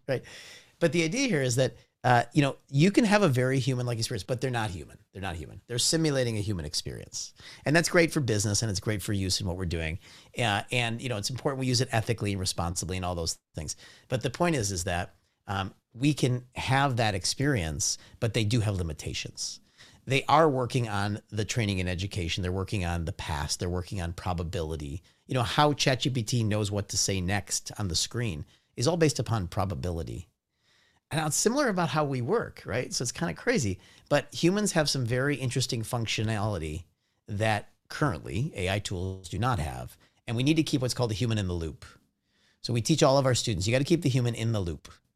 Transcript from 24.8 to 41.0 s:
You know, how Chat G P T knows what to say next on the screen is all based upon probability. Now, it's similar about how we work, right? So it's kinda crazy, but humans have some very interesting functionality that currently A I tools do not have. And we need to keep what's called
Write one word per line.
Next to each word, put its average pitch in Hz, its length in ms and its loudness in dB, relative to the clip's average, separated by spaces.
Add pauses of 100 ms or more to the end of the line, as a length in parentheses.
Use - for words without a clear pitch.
You - 80 -8
know, 127 100 0
how 151 300 4
Chat 135 280 2
G 143 100 2
P 127 100 0
T 113 220 0
knows 107 260 0
what 101 200 -2
to - 80 -4
say 98 220 0
next 98 600 -2
on 104 80 -2
the 85 80 -2
screen 107 500 -4 (300)
is 120 120 0
all 170 100 2
based 160 200 4
upon 107 300 0
probability. 82 800 -4 (880)
Now, 156 120 0
it's 147 100 0
similar 254 320 4
about 175 200 0
how 156 140 2
we 135 180 0
work, 190 440 -2
right? 127 280 -2
So - 80 -2
it's 120 100 -2
kinda 170 220 -4
crazy, 143 460 0 (300)
but 147 240 2
humans 196 400 2
have 151 160 2
some 131 160 0
very 127 300 0
interesting 127 460 -2
functionality 104 1000 -2 (440)
that 107 420 0 (180)
currently 113 680 -2
A 92 140 -2
I 104 100 0
tools 95 500 -6
do 92 100 -4
not 120 200 0
have. 64 360 -8 (320)
And 117 80 -2
we 123 80 2
need 156 140 4
to 160 60 4
keep 143 180 0
what's 123 120 0
called 120 180 0